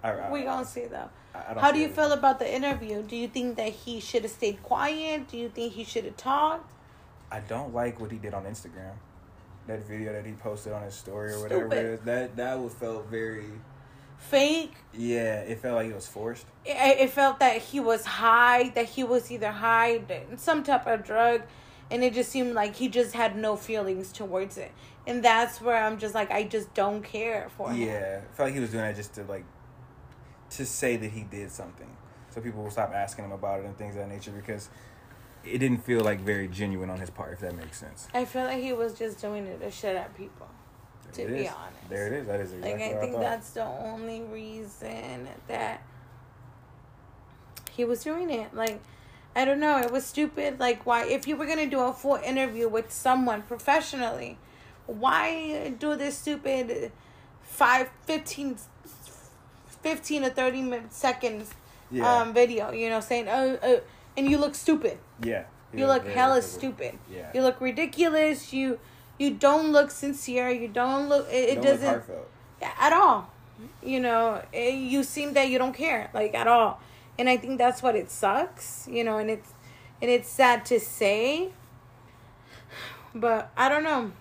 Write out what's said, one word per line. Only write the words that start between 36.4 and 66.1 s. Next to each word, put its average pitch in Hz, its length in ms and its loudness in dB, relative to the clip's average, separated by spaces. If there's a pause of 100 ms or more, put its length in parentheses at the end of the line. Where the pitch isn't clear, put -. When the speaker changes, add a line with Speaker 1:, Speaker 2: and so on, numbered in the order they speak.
Speaker 1:
genuine 92 440 -4
on 92 80 -8
his 90 100 -10
part, 76 240 -12
if 87 60 -14
that 90 160 -8
makes 80 240 -14
sense. - 340 -18
Speaker 2:
I 247 120 0
feel 254 180 -6
like 254 180 -4
he 262 120 -4
was 233 200 -2
just 220 260 -8
doing 208 280 -8
it 185 140 -12
to 208 100 -8
shut 190 240 -4
up 185 200 -8
people, - 320 -16 (640)
Speaker 1:
There - 140 -8
Speaker 2:
to - 60 -4
Speaker 1:
it - 60 -4
Speaker 2:
be - 60 -2
Speaker 1:
is. - 60 -8
Speaker 2:
honest. 90 380 -16
Speaker 1:
There 101 180 -4
it 110 60 -4
is. 139 140 -6
That 101 120 -2
is 92 140 -8
exactly 90 180 -6
Speaker 2:
Like, 107 100 -4
I 220 120 -6
Speaker 1:
what - 40 -4
I - 40 -2
Speaker 2:
think 247 120 -4
Speaker 1:
thought. 226 80 -2
Speaker 2:
that's 226 280 -2
the 226 160 -6
only 226 560 -10
reason 220 1040 -12 (200)
that - 340 -6 (1900)
he 240 140 -2
was 233 180 -2
doing 330 260 -4
it. 226 240 -6
Like, 220 280 -4 (540)
I 254 100 4
don't 277 140 2
know. 302 200 4
It 240 120 2
was 262 140 -2
stupid. 294 540 -2
Like, 247 260 0
why, 233 200 2
if 262 220 -2
you 302 80 -2
were 294 100 -4
gonna 311 220 0
do 269 120 0
a 254 140 2
full 277 240 2
interview 240 500 0
with 226 240 -2
someone 254 520 2
professionally, 247 920 0 (500)
why 302 840 0 (100)
do 302 160 0
this 285 220 -4
stupid 269 760 -2 (500)
five, 254 480 4 (160)
fifteen, 285 520 -4 (1200)
fifteen 302 420 -2
to 262 60 2
thirty 254 320 0
min-, 240 300 -4
seconds, 240 600 -2 (380)
Speaker 1:
Yeah. 240 320 4
Speaker 2:
um, 226 120 -2
video, 233 380 4
you 226 180 -2
know, 226 100 0
saying, 233 300 -2
"Oh, 262 260 2
uh," 247 240 4 (380)
and 277 120 2
you 294 80 6
look 294 180 2
stupid. - 420 2 (240)
Speaker 1:
Yeah. 113 220 -2 (280)
He - 80 -8
Speaker 2:
You 269 80 4
Speaker 1:
looked 269 120 6
Speaker 2:
look - 40 -6
Speaker 1:
very 247 120 -4